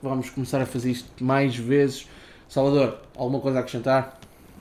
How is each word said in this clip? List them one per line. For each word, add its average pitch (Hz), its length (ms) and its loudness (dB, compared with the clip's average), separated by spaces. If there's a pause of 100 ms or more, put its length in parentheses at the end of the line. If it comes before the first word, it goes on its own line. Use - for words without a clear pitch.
Vamos 131 280 -4
começar 131 300 -2
a 127 60 0
fazer 127 240 -2
isto - 340 -8
mais 135 320 2
vezes. 135 520 2 (400)
Salvador, 139 500 2 (180)
alguma 127 240 -4
coisa 131 180 0
a - 20 0
acrescentar? 131 580 0 (420)